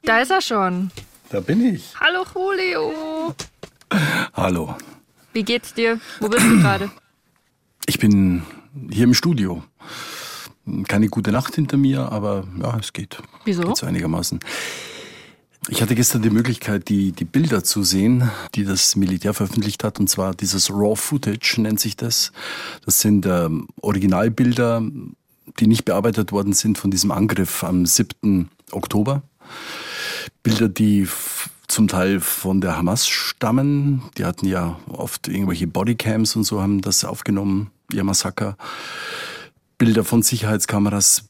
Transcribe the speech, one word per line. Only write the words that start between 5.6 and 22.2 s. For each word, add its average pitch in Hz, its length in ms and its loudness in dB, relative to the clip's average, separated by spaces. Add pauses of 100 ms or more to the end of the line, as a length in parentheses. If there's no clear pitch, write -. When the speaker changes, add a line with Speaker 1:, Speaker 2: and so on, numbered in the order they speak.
Speaker 1:
dir? 226 260 0 (200)
Wo 214 80 -2
bist 233 180 4
du 226 120 8
gerade? 196 320 4 (920)
Speaker 2:
Ich - 140 -2
bin 98 440 4 (480)
hier 107 140 2
im 120 80 8
Studio. 104 500 0 (1300)
Keine 107 200 4
gute 107 240 -2
Nacht 123 220 -2
hinter 143 220 0
mir, 135 360 2
aber 101 320 -2 (140)
ja, 113 200 -2
es - 160 -8
geht. - 240 -10 (260)
Speaker 1:
Wieso? 180 180 0
Speaker 2:
Geht 196 140 -2
so - 100 -4
einigermaßen. 87 540 -2 (1300)
Ich - 140 0
hatte 117 120 2
gestern 117 280 2
die 113 80 4
Möglichkeit, 110 580 0
die, 98 240 2
die 87 140 -6
Bilder 135 360 2
zu - 200 -2
sehen, 110 480 4 (240)
die 101 100 0
das 98 320 0
Militär 98 380 0
veröffentlicht 104 500 -2
hat. 107 160 -4
Und 98 80 2
zwar 95 260 -2
dieses 92 360 -2
Raw 104 260 2
Footage - 640 -2
nennt 107 200 0
sich 104 140 -4
das. - 380 -4 (540)